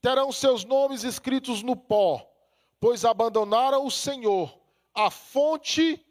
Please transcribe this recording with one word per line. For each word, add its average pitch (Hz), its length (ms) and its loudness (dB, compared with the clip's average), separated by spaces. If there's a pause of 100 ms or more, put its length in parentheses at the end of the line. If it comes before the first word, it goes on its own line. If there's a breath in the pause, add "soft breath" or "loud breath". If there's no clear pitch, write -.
terão 262 280 0
seus 247 340 2
nomes 269 380 0
escritos 254 600 -4
no 247 120 -2
pó, 196 560 0 (480)
pois 226 280 0
abandonaram 226 800 2
o 254 40 -4
Senhor, 214 720 -4 (320)
a 208 160 0
fonte 311 1040 -2